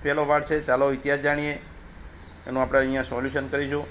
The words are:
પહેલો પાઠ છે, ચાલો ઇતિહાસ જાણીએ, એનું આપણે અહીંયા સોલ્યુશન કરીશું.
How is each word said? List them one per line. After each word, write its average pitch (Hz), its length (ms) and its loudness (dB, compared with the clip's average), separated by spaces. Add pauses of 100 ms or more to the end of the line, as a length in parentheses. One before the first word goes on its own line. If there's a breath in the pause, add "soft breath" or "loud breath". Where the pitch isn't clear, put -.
પહેલો 147 300 2
પાઠ 147 180 4
છે, 156 80 4 (100)
ચાલો 131 180 6 (120)
ઇતિહાસ 139 300 0
જાણીએ, 147 260 0 (920)
એનું 131 160 0
આપણે 135 180 4
અહીંયા 131 300 0
સોલ્યુશન 135 420 -2
કરીશું. 143 380 -2